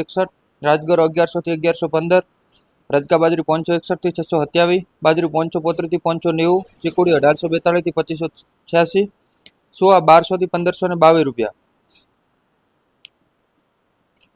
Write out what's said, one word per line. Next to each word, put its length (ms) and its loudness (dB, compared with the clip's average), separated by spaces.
એકસઠ, 300 -4
રાજગરો 480 0
અગિયારસોથી 480 -2
અગિયારસો 360 -2
પંદર, 300 2
રજકા 320 0
બાજરી 280 0
પાંચસો 280 -2
એકસઠથી 400 -6
છસો 260 -4
સત્યાવીસ, 400 0
બાજરી 300 0
પાંચસો 300 -4
પોત્રીસથી 420 -4
પાંચસો 320 -4
નેવું, 220 0
ચીકુડી 380 0
અઢારસો 340 0
બેતાળીસથી 440 -2
પચીસો 300 -6
છ્યાસી, 360 0
સોવા 320 4
બારસોથી 440 4
પંદરસો 380 -2
ને 120 -6
બાવીસ 240 6
રૂપિયા. 280 -6